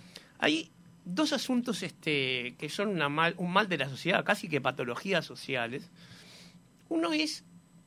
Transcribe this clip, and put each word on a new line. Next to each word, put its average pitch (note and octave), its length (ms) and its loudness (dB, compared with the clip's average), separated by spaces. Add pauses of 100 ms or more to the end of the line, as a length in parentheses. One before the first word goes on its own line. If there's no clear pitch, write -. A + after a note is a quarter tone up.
(400)
Hay D#3 320 2 (320)
dos D4 280 0
asuntos, B3 520 0
este, C3 760 -2
que D3+ 100 -8
son G3+ 200 -2
una D#3+ 200 2
mal, E3 300 2
un F3 140 -2
mal G3+ 160 4
de E3+ 100 0
la C3+ 100 -2
sociedad, E3 360 0
casi G#3 240 0
que D3 120 0
patologías C3+ 640 -2
sociales. B2 640 -6 (1000)
Uno E4 240 0
es D#4 320 -2 (420)